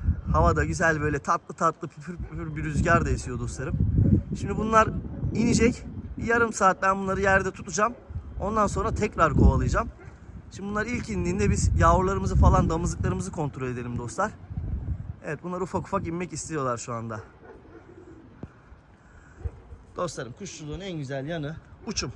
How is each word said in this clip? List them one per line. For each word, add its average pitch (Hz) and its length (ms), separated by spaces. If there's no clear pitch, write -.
Havada 160 320
güzel 160 360
böyle 147 180
tatlı 170 360
tatlı 165 340
püfür 151 280
püfür 156 400
bir 147 80
rüzgar 160 400
da 143 60
esiyor 123 280
dostlarım. - 380
Şimdi 196 160
bunlar 220 320
inecek. 233 500
Bir - 60
yarım 233 280
saat 185 300
ben 190 160
bunları 190 220
yerde 190 300
tutacağım. 208 440
Ondan 208 260
sonra 202 280
tekrar 190 380
kovalayacağım. 135 560
Şimdi 190 180
bunlar 208 180
ilk 233 220
indiğinde 190 420
biz - 280
yavrularımızı 185 580
falan, 180 340
damızlıklarımızı 170 640
kontrol 135 360
edelim 120 300
dostlar. 185 340
Evet, 156 180
bunlar 180 180
ufak 180 220
ufak 196 240
inmek 170 260
istiyorlar 139 440
şu 120 160
anda. 113 280
Dostlarım, 151 360
kuşçuluğun 156 480
en 185 180
güzel 135 280
yanı 160 300
uçum. 160 300